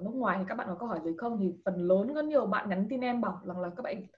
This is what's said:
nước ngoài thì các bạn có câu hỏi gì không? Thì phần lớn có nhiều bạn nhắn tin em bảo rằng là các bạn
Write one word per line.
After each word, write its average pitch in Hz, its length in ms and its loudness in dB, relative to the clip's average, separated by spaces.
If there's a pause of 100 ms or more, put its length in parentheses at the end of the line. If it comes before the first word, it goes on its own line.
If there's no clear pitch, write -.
nước 214 100 -4
ngoài 220 240 2
thì 185 100 0
các 220 60 -4
bạn 233 160 -4
có 185 100 -4
câu 240 80 -4
hỏi 175 160 -4
gì 165 140 -2
không? 233 220 -2
Thì 185 120 2 (120)
phần 190 100 0 (140)
lớn 202 260 4
có 302 80 0
nhiều 302 240 4
bạn 202 220 0
nhắn 190 220 2
tin 262 100 -2
em 247 200 2
bảo 185 260 0
rằng 180 140 -4
là 175 160 -2
các 254 60 -8
bạn 202 200 -4 (160)